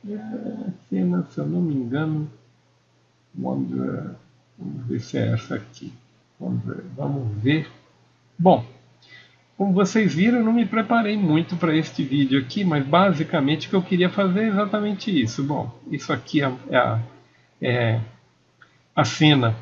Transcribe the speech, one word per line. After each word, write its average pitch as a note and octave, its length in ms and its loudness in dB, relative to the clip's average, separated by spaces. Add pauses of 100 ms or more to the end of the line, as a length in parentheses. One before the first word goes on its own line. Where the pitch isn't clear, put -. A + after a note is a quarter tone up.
é, G#3 100 -8 (680)
cena, F3+ 420 0
se - 80 -10
eu D3 80 -4
não E3+ 140 -2
me D#3+ 140 0
engano, D3+ 540 -2 (1080)
Wonder, B1+ 760 -4 (480)
vamos C#3 280 -10
ver B2 140 -4
se - 160 -10
é A#2 160 0
essa - 220 -4
aqui. - 380 -12 (460)
Vamos B2 260 -4
ver, - 200 -10 (120)
vamos C3 460 -6
ver. D3+ 260 0 (720)
Bom, E3+ 260 4 (920)
como G3 160 2
vocês F#3+ 420 4
viram, A3+ 240 4
eu A3+ 60 2
não A3 80 4
me A#3 140 4
preparei A3 500 0
muito E3+ 400 2
pra D#3+ 180 2
este D#3 280 0
vídeo C3+ 360 2
aqui, D#3+ 260 -4
mas D3 200 2
basicamente D#3 840 2
o - 40 -12
que G3+ 60 0
eu F#3 60 4
queria F3+ 280 2
fazer G3 320 0
é A3 60 0
exatamente G#3 600 -2
isso. C3+ 340 0
Bom, B2+ 280 -4 (180)
isso D3+ 220 -4
aqui C#3 300 -2
é, C3+ 100 0 (180)
é C3+ 60 2
a, A2+ 240 2 (600)
é A#2 380 0 (920)
a C#3+ 100 4
cena C3 580 4